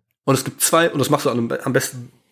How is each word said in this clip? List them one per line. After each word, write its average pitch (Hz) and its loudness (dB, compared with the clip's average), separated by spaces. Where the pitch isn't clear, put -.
Und 135 4
es 131 0
gibt - -8
zwei, 165 2
und 135 -2
das 127 2
machst 143 2
du 139 0
am, 117 -2
am 135 -2
besten 123 -4